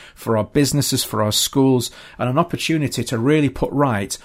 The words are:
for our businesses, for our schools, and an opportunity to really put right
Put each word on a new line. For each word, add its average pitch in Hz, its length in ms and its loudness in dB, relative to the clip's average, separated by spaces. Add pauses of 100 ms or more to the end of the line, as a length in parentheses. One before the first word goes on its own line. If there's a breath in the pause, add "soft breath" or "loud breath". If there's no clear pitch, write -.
(140 loud breath)
for - 220 -2
our 107 80 2
businesses, 139 600 0
for 110 180 -2
our 104 100 0
schools, 131 580 2 (280 loud breath)
and 120 100 -2
an 131 100 -2
opportunity 156 680 -2
to 117 140 -4
really 143 320 2
put - 200 -4
right 120 540 -2